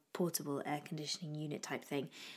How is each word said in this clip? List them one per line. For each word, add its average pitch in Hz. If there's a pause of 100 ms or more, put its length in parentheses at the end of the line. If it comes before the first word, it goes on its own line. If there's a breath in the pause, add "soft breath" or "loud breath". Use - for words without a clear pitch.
(120)
portable 147
air 147
conditioning 151
unit 151
type 127
thing, 143 (280 loud breath)